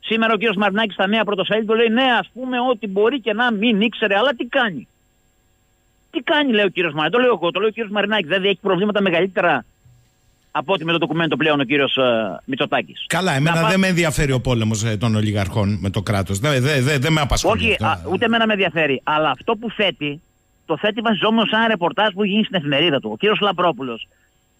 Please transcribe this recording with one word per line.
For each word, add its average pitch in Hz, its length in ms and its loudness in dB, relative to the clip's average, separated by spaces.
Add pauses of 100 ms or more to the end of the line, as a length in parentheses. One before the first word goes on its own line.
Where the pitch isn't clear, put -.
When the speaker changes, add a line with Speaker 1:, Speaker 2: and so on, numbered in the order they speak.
Speaker 1:
Σήμερα 226 320 0
ο 226 40 2
κύριος 208 200 0
Μαρινάκης 208 380 0
στα 196 120 0
νέα 214 180 0
πρωτοσέλιδο 202 500 -2
λέει, 233 140 4
«Ναι, 226 140 2 (160)
ας 180 160 -4
πούμε 254 220 -6 (140)
ότι 240 160 -2
μπορεί 214 340 2
και 214 120 -4
να 240 200 0
μην 208 280 2
ήξερε, 214 360 0
αλλά 240 180 2
τι 262 100 -6
κάνει;» 226 440 -2 (1200)
Τι 320 100 -4
κάνει, 294 320 0
λέει 208 120 2
ο 196 40 2
κύριος 175 240 -4
Μαρινάκης, 156 240 -2
το 247 60 2
λέω 247 180 4
εγώ, 170 100 0
το 170 100 -4
λέει 220 80 0
ο 214 40 -2
κύριος 214 200 -8
Μαρινάκης, 202 340 -2
δηλαδή 185 220 0
έχει 196 120 -2
προβλήματα 202 400 0
μεγαλύτερα 180 640 0 (880)
από 151 220 -4
ό,τι 175 120 -2
με 165 80 0
το 170 60 2
ντοκουμέντο 160 380 0
πλέον 147 240 2
ο 139 40 2
κύριος, 139 320 0
ε, 113 480 0
Μητσοτάκης. 131 640 -4
Speaker 2:
Καλά, 175 260 -2
εμένα 160 240 2
Speaker 1:
Να 165 60 2
πα- 165 60 2
Speaker 2:
δεν 190 120 2
με 190 60 2
ενδιαφέρει 160 460 2
ο 127 80 0
πόλεμος, 113 440 0
ε, 113 120 0
των 113 180 0
ολιγαρχών 104 680 0
με 98 100 -2
το 98 120 -4
κράτος. 98 360 -2
Δεν, 139 240 0
δεν, 139 220 2
δεν, 143 160 2
δεν 156 120 2
με 156 80 2
απασχολεί 175 440 2
Speaker 1:
Όχι, 220 80 2
Speaker 2:
αυτό. 185 140 -2
Speaker 1:
α, 156 260 -2
ούτε 190 120 0
εμένα 226 220 2
με 220 60 2
ενδιαφέρει, 160 520 0
αλλά 151 260 2
αυτό 226 260 -2
που 220 140 -8
θέτει, 160 500 -4 (460)
το 156 120 -2
θέτει 214 220 -2
βασιζόμενο 220 460 2
σε 220 100 0
ένα 226 100 2
ρεπορτάζ 196 460 0
που 190 120 -2
γίνει 202 200 2
στην - 120 -6
εφημερίδα 143 440 0
του. 110 120 -6
Ο 113 40 -8
κύριος 196 240 0
Λαπρόπουλος, 160 680 -2 (520)